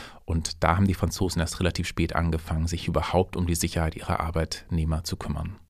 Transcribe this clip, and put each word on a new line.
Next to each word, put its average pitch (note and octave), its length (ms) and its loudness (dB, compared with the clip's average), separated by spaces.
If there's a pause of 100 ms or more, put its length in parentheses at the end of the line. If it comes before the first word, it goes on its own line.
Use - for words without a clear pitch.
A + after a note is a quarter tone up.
(240)
Und - 400 -2
da D#2+ 120 6
haben G2 120 6
die F#2 60 2
Franzosen F2 460 0
erst - 200 -2
relativ E2+ 260 0
spät - 300 0
angefangen, D#2+ 500 0
sich E2+ 220 -2
überhaupt E2+ 480 2
um F2+ 100 2
die E2+ 80 2
Sicherheit E2 400 0
ihrer - 240 -2
Arbeitnehmer D#2+ 840 0
zu - 120 -4
kümmern. D#2 380 -6 (160)